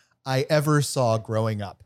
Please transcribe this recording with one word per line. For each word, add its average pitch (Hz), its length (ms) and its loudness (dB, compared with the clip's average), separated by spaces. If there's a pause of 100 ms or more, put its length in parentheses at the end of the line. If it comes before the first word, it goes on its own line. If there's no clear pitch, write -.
(260)
I 135 240 0
ever 151 320 2
saw 120 360 0
growing 110 440 -2
up. 95 240 -12